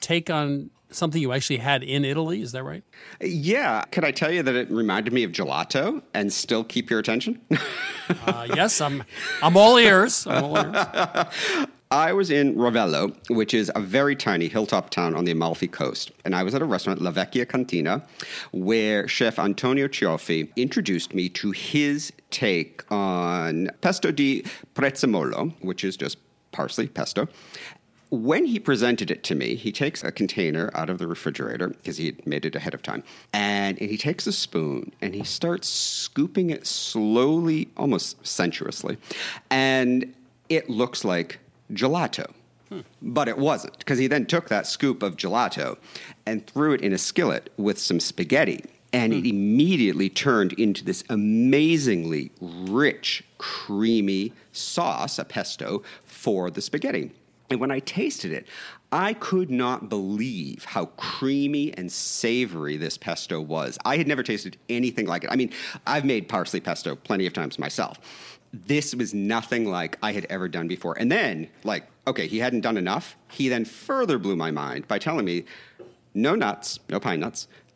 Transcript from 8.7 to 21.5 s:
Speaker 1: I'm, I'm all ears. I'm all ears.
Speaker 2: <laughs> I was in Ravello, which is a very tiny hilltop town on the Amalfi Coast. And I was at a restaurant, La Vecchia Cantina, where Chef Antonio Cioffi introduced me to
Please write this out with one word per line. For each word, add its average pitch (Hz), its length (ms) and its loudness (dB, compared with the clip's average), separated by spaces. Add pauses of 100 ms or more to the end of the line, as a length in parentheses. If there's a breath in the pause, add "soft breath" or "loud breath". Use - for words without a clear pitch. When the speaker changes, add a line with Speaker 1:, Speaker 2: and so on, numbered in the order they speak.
Speaker 1:
I'm, 139 240 -2 (360 loud breath)
I'm 165 140 8
all 220 220 12
ears. 220 500 8
I'm - 160 2
all 147 140 0
ears. - 180 0
Speaker 2:
<laughs> - 1160 0
I 156 200 4
was 190 180 2
in 143 260 4
Ravello, 104 600 2 (140)
which 110 240 2
is 104 200 2
a 107 60 0
very 135 380 2
tiny 85 320 2
hilltop 107 400 0
town 85 260 0
on 82 80 0
the 87 80 2
Amalfi 82 380 0
Coast. - 420 -4 (140)
And 92 100 0
I 92 80 2
was 98 100 -2
at 135 80 0
a 160 40 0
restaurant, 98 360 0
La 90 100 0
Vecchia 95 340 0
Cantina, 101 600 0 (460 loud breath)
where 107 560 2
Chef 113 320 0
Antonio 127 480 2
Cioffi 80 680 0
introduced 120 560 -2
me 92 160 0
to 101 220 -4